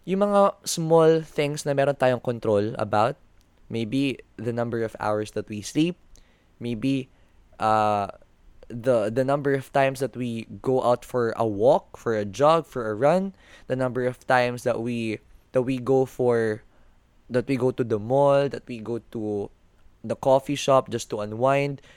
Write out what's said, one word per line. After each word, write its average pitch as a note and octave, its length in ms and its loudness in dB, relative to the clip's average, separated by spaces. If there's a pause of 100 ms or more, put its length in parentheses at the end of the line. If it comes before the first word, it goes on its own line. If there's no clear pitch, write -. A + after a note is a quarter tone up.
Yung F#3+ 240 0
mga G3+ 240 4 (160)
small D#3+ 560 4
things D3 400 -4
na D3 80 -2
meron C#3 240 2
tayong B2+ 240 2
control A2 560 0
about, A2 400 0 (560)
maybe A#2 480 -2 (160)
the A2+ 160 -6
number A#2+ 320 -4
of A2 160 -6
hours G#2+ 320 -2
that - 160 -8
we G#2 160 -8
sleep, E3 320 0 (640)
maybe, B2+ 480 -4 (480)
uh, G#2+ 500 2 (640)
the, A#2 400 0
the A#2+ 160 0
number C#3 320 0
of C3+ 160 -10
times C3+ 320 2
that A#2+ 80 -4
we A#2 320 -6 (160)
go C3 240 0
out A#2+ 240 0
for A#2 320 -2
a A2+ 80 0
walk, A2+ 480 2
for A#2 180 -2
a G#2 140 -2
jog, D3 400 2
for A2 240 -6
a - 20 -4
run, F3 380 2 (340)
the C3 80 -4
number B2+ 300 -2
of B2 240 -4
times B2 340 2
that A2+ 220 -2
we, A#2 340 -4 (380)
that B2+ 80 4
we C3 160 -2
go C3 240 2
for, A#2 580 0 (720)
that A#2+ 160 0
we C#3 80 2
go B2 160 0
to C3 100 -4
the A2+ 160 -2
mall, C#3 480 2
that - 220 -8
we B2 100 -12
go A2 220 -6 (100)
to G#2+ 380 -6 (580)
the A2 80 -4
coffee C3+ 400 2
shop C3+ 320 2
just A2+ 240 -8
to A2+ 80 -6
unwind, C3+ 640 -2 (140)